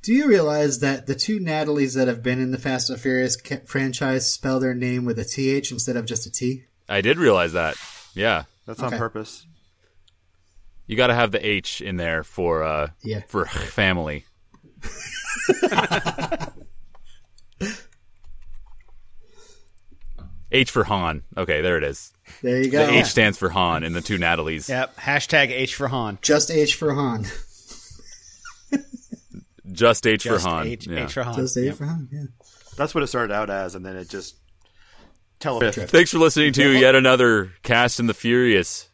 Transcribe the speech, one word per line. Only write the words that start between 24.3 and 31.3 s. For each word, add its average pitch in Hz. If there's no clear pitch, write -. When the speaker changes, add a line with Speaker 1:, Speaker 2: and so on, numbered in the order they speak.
Speaker 4:
Yep. 127
Hashtag 143
H 131
for 139
Han. 113
Speaker 1:
Just 147
H 156
for 147
Han. 117
<laughs> 285
Speaker 2:
Just 113
H 110
for 117
Speaker 4:
Just 92
Speaker 2:
Han. 82
Speaker 4:
H, -
Speaker 2:
Yeah. 78
Speaker 4:
H -
for 131
Han. 120